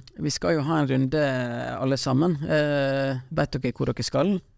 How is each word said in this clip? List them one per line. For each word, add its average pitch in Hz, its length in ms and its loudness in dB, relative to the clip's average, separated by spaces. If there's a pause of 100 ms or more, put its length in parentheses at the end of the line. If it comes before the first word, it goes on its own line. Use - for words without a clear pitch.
(200)
vi 151 80 0
skal 165 300 0
jo - 40 0
ha 156 200 2
en 135 60 0
runde, 135 360 2 (560)
alle 135 160 0
sammen. 143 480 2
Eh, 139 720 0 (140)
vet 151 260 0
dere 127 160 -2
hvor 120 140 -2
dere 123 180 -2
skal? 185 380 0 (160)